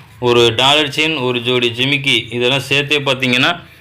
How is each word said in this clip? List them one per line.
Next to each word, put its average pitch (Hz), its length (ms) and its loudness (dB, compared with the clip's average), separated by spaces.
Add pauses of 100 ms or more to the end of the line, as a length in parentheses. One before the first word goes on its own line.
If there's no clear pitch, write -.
(220)
ஒரு 120 340 4
டாலர் 139 340 2
செயின், 156 320 -2
ஒரு 123 200 -2
ஜோடி 120 300 0
ஜிமிக்கி, 135 460 0 (140)
இதெல்லாம் 123 300 0
சேர்த்தே 143 380 -2
பார்த்தீங்கன்னா, 131 520 0 (300)